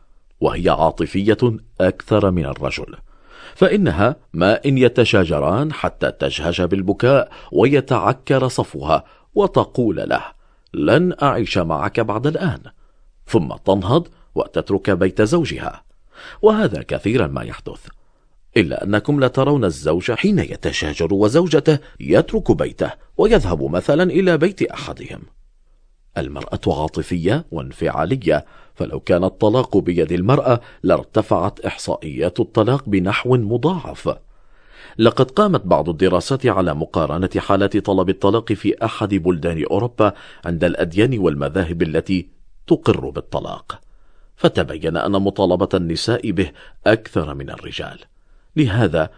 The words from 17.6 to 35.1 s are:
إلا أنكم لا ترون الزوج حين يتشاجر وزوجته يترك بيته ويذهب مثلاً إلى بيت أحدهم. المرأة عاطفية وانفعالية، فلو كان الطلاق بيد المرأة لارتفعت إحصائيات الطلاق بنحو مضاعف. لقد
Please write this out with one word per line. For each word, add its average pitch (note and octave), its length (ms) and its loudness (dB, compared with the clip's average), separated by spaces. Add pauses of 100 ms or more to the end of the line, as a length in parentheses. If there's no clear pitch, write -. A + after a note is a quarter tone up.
إلا D#2+ 280 0
أنكم G#2 360 -2
لا C3 80 2
ترون C3+ 360 0
الزوج D#2 480 -2
حين F#3+ 260 0
يتشاجر E2 760 -4
وزوجته D3 640 2 (220)
يترك A#2+ 520 2
بيته D2+ 380 -2 (260)
ويذهب F#2 540 2
مثلاً A2+ 320 2
إلى F3+ 360 2
بيت F3 240 0
أحدهم. - 580 -10 (1000)
المرأة C#2 480 -8
عاطفية E2+ 840 -2
وانفعالية، D2+ 960 -2 (300)
فلو D2 260 -8
كان F2+ 240 0
الطلاق G#2+ 520 0
بيد E2+ 360 0
المرأة A#2 480 2 (220)
لارتفعت F2+ 800 0
إحصائيات D#2+ 800 -4
الطلاق A#2 480 0
بنحو G2+ 480 0
مضاعف. B2 800 -2 (840)
لقد A#2 320 4